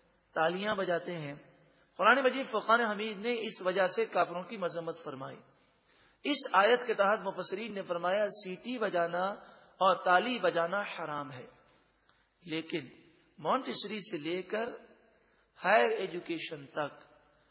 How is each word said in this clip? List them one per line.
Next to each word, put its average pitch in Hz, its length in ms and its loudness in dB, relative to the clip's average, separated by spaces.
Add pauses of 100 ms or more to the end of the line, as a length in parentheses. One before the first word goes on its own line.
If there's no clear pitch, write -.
(320)
تالیاں 185 420 0
بجاتے 175 420 -2
ہیں۔ 147 180 -8 (640)
قرآن 220 280 8
مجید 254 260 2
فرقان 220 300 4
حمید 214 380 -2
نے 226 140 -2
اس 226 300 -6
وجہ 185 240 2
سے 220 180 0
کافروں 175 380 0
کی 226 140 -10
مذمت 165 480 -6
فرمائی۔ 135 320 -12 (880)
اس 285 120 2 (160)
آیت 226 340 6
کے 220 80 0
تحت 202 300 4
مفسرین 196 500 -6
نے 196 80 -6
فرمایا 175 440 0
سیٹی 202 520 -6
بجانا 175 460 0 (540)
اور 185 160 6
تالی 190 440 4
بجانا 175 420 2
حرام 147 520 -6
ہے، 127 140 -14 (1000)
لیکن 160 420 -6 (500)
مونٹیسری 208 600 -2 (120)
سے 175 80 -4
لے 165 240 -4
کر 214 260 -4 (960)
ہائر 226 260 6
ایجوکیشن 170 760 -6
تک 143 380 -6 (460)